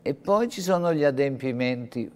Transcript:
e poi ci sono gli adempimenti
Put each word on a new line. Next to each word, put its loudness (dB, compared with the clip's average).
e -2
poi 0
ci -10
sono 2
gli 2
adempimenti 0